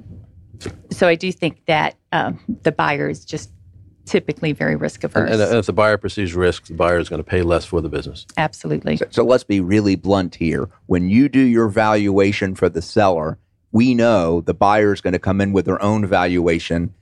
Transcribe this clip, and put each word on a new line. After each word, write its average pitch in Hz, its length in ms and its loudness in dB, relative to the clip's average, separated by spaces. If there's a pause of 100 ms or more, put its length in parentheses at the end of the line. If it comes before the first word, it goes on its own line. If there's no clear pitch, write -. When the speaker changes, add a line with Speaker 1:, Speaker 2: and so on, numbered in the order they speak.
(920)
Speaker 1:
So - 180 0
I 170 80 2
do 185 160 -6
think - 340 -8
that, 156 300 -2 (160)
um, 160 260 -2 (240)
the 160 80 0
buyer 147 380 -2
is 147 160 -10
just - 260 -12 (560)
typically 165 460 -2
very 151 240 -4
risk 147 260 -8
Speaker 2:
And, 156 80 -6
Speaker 1:
averse. - 220 -2
Speaker 2:
and 107 260 2
if 101 80 -2
the 98 60 -2
buyer 107 260 2
perceives 92 360 -6
risk, 90 340 0
the 82 60 -14
buyer 85 240 2
is 85 100 -4
gonna 78 160 -8
pay 90 180 -2
less 85 220 0
for 85 160 -4
the 78 80 -4
business. - 360 -10 (120)
Speaker 1:
Absolutely. 156 600 -4
Speaker 3:
So, - 140 -4
so 120 140 0
let's 123 200 2
be 101 160 0
really 98 360 2
blunt 92 400 -2
here. 76 340 -2 (160)
When 90 240 0
you 131 180 4
do 131 120 0
your 117 280 4
valuation 101 840 2
for 92 140 2
the 82 120 -8
seller, 85 560 0 (360)
we 120 220 4
know 95 480 2
the - 120 -2
buyer 104 380 4
is 95 80 -4
gonna 90 180 -2
come 101 220 0
in 98 120 0
with 90 140 0
their 95 160 -2
own 104 240 0
valuation. 85 960 0